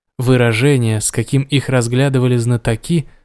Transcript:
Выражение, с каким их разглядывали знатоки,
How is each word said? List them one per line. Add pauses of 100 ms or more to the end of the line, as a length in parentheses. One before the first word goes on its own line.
(180)
Выражение,
с
каким
их
разглядывали
знатоки, (160)